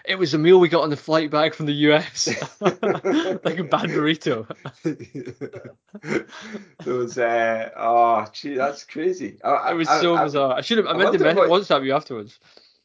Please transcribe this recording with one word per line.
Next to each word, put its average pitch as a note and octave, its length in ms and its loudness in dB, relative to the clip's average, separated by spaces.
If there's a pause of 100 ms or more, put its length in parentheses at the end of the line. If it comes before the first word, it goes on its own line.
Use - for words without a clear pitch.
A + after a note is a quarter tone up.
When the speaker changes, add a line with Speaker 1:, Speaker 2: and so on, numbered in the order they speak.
Speaker 1:
"It F#3+ 160 -4
was D3+ 140 0
a D#3 40 0
meal F3+ 220 8
we F3 80 6
got D#3+ 160 2
on D#3 60 -2
the C#3+ 60 -2
flight D#3 320 0
back D3+ 240 0
from D#3 140 -8
the D3 60 0
U D3 220 4
S." - 340 -2
<laughs> - 320 -8
Like F#3+ 960 -2
a F3 60 -6
bad D#3 260 -2
burrito. D3+ 560 -2 (380)
Speaker 2:
<laughs> C3 920 -12 (1120)
It - 0 -
was, B2 320 -4
uh, A2+ 580 0
oh, A#2 560 2
gee, C#3+ 220 -12
that's C#3 300 -4
crazy. D#3 600 -6
I, B2 60 0
I, C3 220 0
Speaker 1:
It - 20 -2
was D#3+ 140 -2
Speaker 2:
I, D3+ 120 2
Speaker 1:
so E3+ 140 2
Speaker 2:
I, D3 100 2
Speaker 1:
bizarre. C#3 320 0
I C#3 40 -2
should A3+ 180 -2
have, F#3+ 80 -2
I D3 40 -2
Speaker 2:
I E3 60 -2
Speaker 1:
meant G3 160 2
to E3+ 120 0
Speaker 2:
wonder - 0 -
Speaker 1:
men-, E3 120 4
Speaker 2:
what E3 140 4
Speaker 1:
WhatsApp E3+ 340 2
you C3+ 100 0
afterwards. A2+ 440 -6 (460)